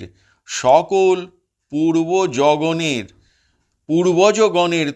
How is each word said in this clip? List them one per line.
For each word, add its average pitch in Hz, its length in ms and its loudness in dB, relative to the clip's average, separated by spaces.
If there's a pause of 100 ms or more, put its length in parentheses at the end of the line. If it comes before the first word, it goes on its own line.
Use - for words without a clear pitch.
(480)
সকল 185 680 2 (560)
পূর্বজগণের, 160 1300 -2 (840)
পূর্বজগণের 175 1080 2